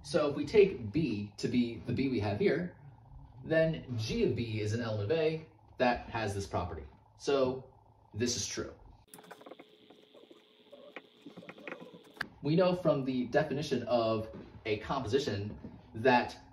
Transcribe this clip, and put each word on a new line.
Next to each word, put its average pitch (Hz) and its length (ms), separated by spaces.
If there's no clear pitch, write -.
So - 280
if - 40
we 302 120
take - 440
B 104 460
to 131 120
be 117 380
the 123 60
B 135 160
we 120 120
have 101 180
here, 175 340
then 160 400
G 226 260
of 104 100
B 107 280
is 104 100
an 117 80
element 107 320
of 165 60
A 160 260
that - 340
has 107 240
this 98 120
property. 82 380
So 131 440
this 120 220
is - 100
true. - 240
We 147 160
know 180 180
from 143 300
the 127 220
definition 127 560
of 113 460
a 107 140
composition 110 760
that 120 380